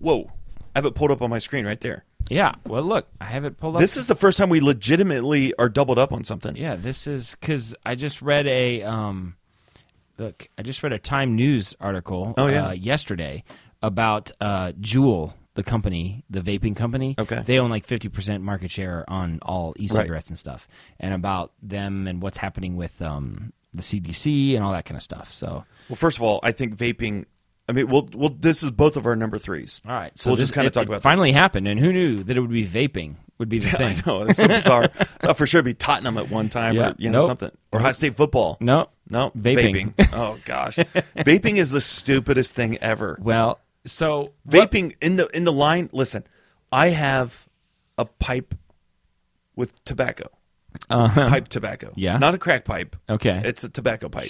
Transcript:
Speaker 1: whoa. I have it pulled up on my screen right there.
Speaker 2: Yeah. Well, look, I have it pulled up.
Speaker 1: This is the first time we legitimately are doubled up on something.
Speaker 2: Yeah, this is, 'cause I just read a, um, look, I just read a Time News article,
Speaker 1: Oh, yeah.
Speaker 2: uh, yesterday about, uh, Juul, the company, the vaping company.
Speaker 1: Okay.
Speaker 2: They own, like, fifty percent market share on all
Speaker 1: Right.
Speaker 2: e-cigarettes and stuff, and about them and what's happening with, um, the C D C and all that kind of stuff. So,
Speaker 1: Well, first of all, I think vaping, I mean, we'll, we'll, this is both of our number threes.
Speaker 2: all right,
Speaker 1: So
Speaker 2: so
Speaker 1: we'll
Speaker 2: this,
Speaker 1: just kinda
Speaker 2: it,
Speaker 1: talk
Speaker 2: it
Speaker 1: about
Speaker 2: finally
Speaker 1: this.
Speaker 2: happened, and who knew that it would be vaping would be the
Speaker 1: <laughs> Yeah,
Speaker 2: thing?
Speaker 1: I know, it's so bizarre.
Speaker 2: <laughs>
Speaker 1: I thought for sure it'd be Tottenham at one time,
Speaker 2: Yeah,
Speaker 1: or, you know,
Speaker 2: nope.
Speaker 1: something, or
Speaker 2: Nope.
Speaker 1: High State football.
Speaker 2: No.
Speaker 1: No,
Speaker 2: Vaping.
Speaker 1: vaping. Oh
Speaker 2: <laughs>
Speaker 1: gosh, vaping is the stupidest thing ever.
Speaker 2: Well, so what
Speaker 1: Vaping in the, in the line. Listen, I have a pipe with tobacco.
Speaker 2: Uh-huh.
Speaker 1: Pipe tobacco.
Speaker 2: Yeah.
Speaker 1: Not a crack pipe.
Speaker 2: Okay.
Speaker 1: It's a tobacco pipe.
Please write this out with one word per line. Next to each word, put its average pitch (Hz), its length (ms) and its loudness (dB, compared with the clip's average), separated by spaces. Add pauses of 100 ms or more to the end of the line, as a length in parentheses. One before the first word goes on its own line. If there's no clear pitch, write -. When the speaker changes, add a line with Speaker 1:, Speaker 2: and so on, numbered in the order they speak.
Speaker 1:
whoa. 151 300 0 (440)
I 131 40 0
have 139 80 0
it 127 80 -2
pulled 147 160 2
up 127 120 0
on 120 80 -2
my 117 80 -2
screen 123 280 -4
right 104 140 -6
there. - 240 -8 (240)
Speaker 2:
Yeah. 175 260 0 (120)
Well, 117 160 -2
look, 190 240 -2 (140)
I 95 60 -12
have 127 180 -6
it 143 140 -10
pulled 160 180 -6
up. 170 40 4
Speaker 1:
This 175 160 4
is 254 100 -6
the 285 80 2
first 196 240 4
time 190 100 4
we 165 120 4
legitimately 139 1000 2
are 123 100 4
doubled 123 300 2
up 135 140 2
on 120 120 -6
something. - 320 -8
Speaker 2:
Yeah, 147 200 -6
this 127 300 -10
is, 135 300 -8
'cause 123 380 -6 (100)
I 123 100 -4
just 139 280 -8
read 143 240 2
a, 123 360 0
um, 101 540 -6 (840)
look, - 300 -12 (100)
I 113 40 -12
just 123 200 -10
read 143 100 -4
a 107 60 -4
Time 135 380 -2
News 123 440 2
article, 95 560 -6
Speaker 1:
Oh, 135 100 4
yeah. 139 220 0
Speaker 2:
uh, 92 40 -6
yesterday 92 720 -6 (380)
about, 107 480 0 (100)
uh, 95 400 -2
Juul, 104 540 2 (200)
the 101 80 -4
company, 98 680 -4
the 95 100 -6
vaping 101 340 -2
company. 131 440 -2
Speaker 1:
Okay. 113 260 -4
Speaker 2:
They 127 160 2
own, 120 100 0
like, 110 140 -4
fifty 110 240 -6
percent 98 340 -6
market 95 300 -6
share 90 340 -6
on 87 360 -4
all 87 260 -6
Speaker 1:
Right. - 160 -14
Speaker 2:
e-cigarettes 90 460 -2
and 85 80 -10
stuff, - 280 -14 (320)
and 95 160 -6
about 92 380 -4 (100)
them 98 460 -6
and 90 140 -6
what's 98 160 -8
happening 92 380 -8
with, 87 260 -10
um, 71 500 -8 (220)
the 90 80 -10
C 101 180 -4
D 85 120 -8
C 139 440 2
and 107 80 -2
all 98 80 -2
that 87 140 -6
kind - 100 -12
of - 60 -12
stuff. - 300 -14
So, - 320 -10 (260)
Speaker 1:
Well, 123 60 -8
first 165 200 2
of 117 60 -4
all, 107 200 2
I 120 100 2
think 113 240 -6
vaping, 113 500 -4 (420)
I 117 40 -2
mean, 123 160 2
we'll, 135 260 4
we'll, 143 160 0
this 156 340 2
is 143 80 -4
both 147 240 4
of 117 100 -4
our 120 100 2
number 110 220 -2
threes. - 480 -8
Speaker 2:
all 113 60 -8
right, 107 260 -6
Speaker 1:
So - 60 -8
Speaker 2:
so 123 60 2
Speaker 1:
we'll 127 80 4
Speaker 2:
this, 131 60 2
Speaker 1:
just 135 100 0
kinda - 140 2
Speaker 2:
it, - 60 0
Speaker 1:
talk 117 100 2
Speaker 2:
it 107 40 -4
Speaker 1:
about 104 140 -4
Speaker 2:
finally 160 280 6
Speaker 1:
this. 131 80 6
Speaker 2:
happened, 104 300 2
and 104 100 0
who 160 140 4
knew 147 320 0
that 120 120 -2
it 127 40 4
would 120 100 -2
be 117 160 0
vaping 90 480 -4 (240)
would 113 100 -4
be 113 120 0
the - 80 0
Speaker 1:
<laughs> - 120 0
Yeah, 117 140 0
Speaker 2:
thing? - 100 -4
Speaker 1:
I 170 60 0
know, 98 120 0
it's 110 160 4
so 220 100 8
bizarre. 143 360 6
Speaker 2:
<laughs> - 140 -2
Speaker 1:
I - 60 0
thought - 320 0
for 147 100 4
sure 165 140 4
it'd 127 60 2
be 123 80 -2
Tottenham 131 440 -2
at - 120 -4
one 110 180 0
time, 113 260 0
Speaker 2:
Yeah, 117 160 2
Speaker 1:
or, - 80 -6
you 113 120 -2
know, 113 100 4
Speaker 2:
nope. 165 80 6
Speaker 1:
something, 120 220 -6 (200)
or 107 80 0
Speaker 2:
Nope. 113 40 2
Speaker 1:
High 131 100 4
State 131 240 -2
football. 127 440 2
Speaker 2:
No. 131 280 4 (200)
Speaker 1:
No, 123 280 -2
Speaker 2:
Vaping. 107 580 2
Speaker 1:
vaping. 196 200 6
Oh 110 280 -4
Speaker 2:
<laughs> - 40 -20
Speaker 1:
gosh, - 300 -4
vaping 180 840 2
is 160 120 2
the 139 120 0
stupidest 135 720 2
thing 113 220 -2
ever. 107 440 -4
Speaker 2:
Well, 113 380 2 (260)
so 151 460 -2 (120)
what 185 260 8
Speaker 1:
Vaping 185 320 0
in 175 140 2
the, 175 200 2
in 170 80 0
the 170 80 4
line. 147 400 2
Listen, 123 320 -2 (480)
I 151 160 4
have 135 580 -2 (520)
a 117 80 -2
pipe - 480 -6 (1000)
with - 280 -6
tobacco. - 460 -4 (580)
Speaker 2:
Uh-huh. 120 400 4
Speaker 1:
Pipe 131 200 2
tobacco. - 460 -8
Speaker 2:
Yeah. 92 220 0
Speaker 1:
Not 151 180 4
a 190 40 -4
crack 160 260 0
pipe. 90 320 -6 (140)
Speaker 2:
Okay. 107 340 0
Speaker 1:
It's - 180 -4
a 120 60 -10
tobacco 113 400 -4
pipe. - 220 -8